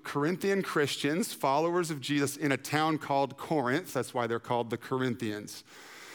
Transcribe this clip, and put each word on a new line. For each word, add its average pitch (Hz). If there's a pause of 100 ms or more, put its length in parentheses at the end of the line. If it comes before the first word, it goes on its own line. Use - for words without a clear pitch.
Corinthian 180
Christians, 151
followers 160
of 151
Jesus, 139
in 147
a 131
town 156
called 139
Corinth. 147
That's 123
why 120
they're 113
called 120
the 117
Corinthians. 117 (520)